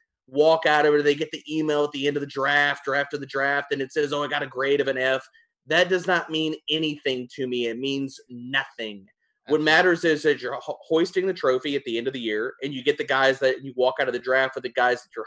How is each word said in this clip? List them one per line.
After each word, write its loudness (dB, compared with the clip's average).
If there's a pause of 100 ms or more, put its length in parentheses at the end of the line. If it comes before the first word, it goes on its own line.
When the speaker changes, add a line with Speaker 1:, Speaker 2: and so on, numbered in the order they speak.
(280)
Speaker 1:
walk 4
out 4
of 6
it, 4
they 4
get -6
the -14 (100)
email 0
at -2
the -4
end 0
of -2
the -6
draft 0
or -2
after -2
the -10
draft, -2
and -2
it -6
says, -2
"Oh, -2
I -6
got -2
a -6
grade 0
of 0
an 0
F." 0 (400)
That 2
does 0
not 0
mean -2 (140)
anything -4
to -4
me. -2
It -4
means -4 (120)
nothing. -8 (420)
What 2
Speaker 2:
Absolutely. -2
Speaker 1:
matters 4
is 2
that 2
you're -6
ho-, -10
hoisting 0
the -2
trophy 0
at -4
the -4
end -4
of -4
the -8
year, -4 (100)
and -8
you -8
get 0
the -6
guys 2
that 0
you -12
walk 2
out 0
of -2
the -4
draft 0
with -8
the -8
guys 2
that -20
you're -10